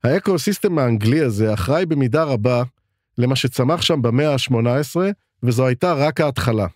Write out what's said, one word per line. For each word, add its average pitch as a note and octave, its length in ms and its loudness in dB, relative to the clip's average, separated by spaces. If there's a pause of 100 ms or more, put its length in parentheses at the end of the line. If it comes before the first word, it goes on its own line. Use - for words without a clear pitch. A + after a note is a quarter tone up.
האקו-סיסטם F3+ 760 0
האנגלי A#2+ 420 2
הזה A2 320 0
אחראי C3+ 320 0
במידה D3 380 0
רבה B2 400 -2 (540)
למה B2+ 180 2
שצמח C3+ 460 -2
שם D3+ 200 0
במאה C3+ 320 2
השמונה B2 420 0
עשרה, E3+ 340 -2 (340)
וזו B2 240 2
הייתה E3 260 0
רק D3+ 280 0
ההתחלה. A#2 540 0